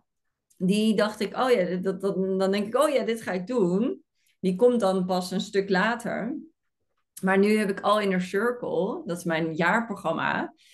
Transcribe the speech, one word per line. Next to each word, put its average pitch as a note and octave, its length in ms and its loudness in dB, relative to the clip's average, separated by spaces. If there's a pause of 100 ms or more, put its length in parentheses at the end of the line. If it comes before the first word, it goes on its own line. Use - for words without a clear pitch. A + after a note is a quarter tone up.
(580)
die G#3 380 2
dacht G#3+ 240 0
ik, F#3+ 180 -6
"Oh B3+ 140 2
ja, F3+ 240 2
dat, F#3 260 -4
dat, G3 140 -2
dan F#3+ 360 0
denk G3+ 140 0
ik, A3 120 -4
'Oh D4+ 120 4
ja, B3+ 140 0
dit A3+ 180 -4
ga G#3 100 -6
ik F#3 160 -4
doen.'" A#3 560 0 (360)
Die F#3 160 0
komt A#3+ 240 4
dan F#3+ 260 2
pas F3+ 260 -2
een F#3 100 -2
stuk G3 280 -2
later. G3+ 680 -2 (840)
Maar F#3+ 140 4
nu G#3 200 6
heb G#3 120 0
ik G3 120 -4
All G#3 200 2
Inner F#3+ 200 0
Circle, G#3 840 -2
dat F3 120 -8
is - 60 -12
mijn D#3+ 300 -2
jaarprogramma. E3+ 1000 -2 (200)